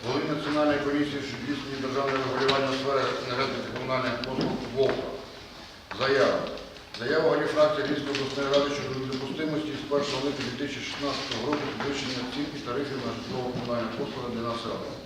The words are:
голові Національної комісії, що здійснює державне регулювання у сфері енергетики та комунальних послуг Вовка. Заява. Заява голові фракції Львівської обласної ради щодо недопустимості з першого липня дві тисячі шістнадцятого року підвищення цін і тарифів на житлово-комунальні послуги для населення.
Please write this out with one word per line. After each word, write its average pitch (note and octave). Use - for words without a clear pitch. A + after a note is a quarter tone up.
голові C3
Національної D3
комісії, C#3+
що -
здійснює C#3
державне C3+
регулювання C3+
у C3+
сфері C3+
енергетики B2
та -
комунальних B2+
послуг C3+
Вовка. -
Заява. B2+
Заява C3+
голові -
фракції -
Львівської C#3+
обласної C#3
ради C#3+
щодо C3+
недопустимості C#3
з -
першого C#3+
липня C#3
дві A#2+
тисячі C3
шістнадцятого C3+
року C#3+
підвищення C3
цін D3
і -
тарифів C3+
на A#2+
житлово-комунальні B2
послуги C3
для A2+
населення. G#2